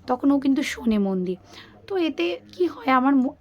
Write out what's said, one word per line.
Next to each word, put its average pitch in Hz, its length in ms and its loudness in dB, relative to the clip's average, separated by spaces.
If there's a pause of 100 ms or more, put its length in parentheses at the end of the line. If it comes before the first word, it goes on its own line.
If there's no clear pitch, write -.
তখন 254 240 0
ও 285 100 4
কিন্তু 269 220 0
শোনে 233 360 -2
মন 190 260 0
দিয়ে। 180 140 -4 (480)
তো 392 100 -6
এতে 339 440 -2 (120)
কি 359 140 0
হয়, - 200 -6
আমার 262 300 4
ম-, 262 240 2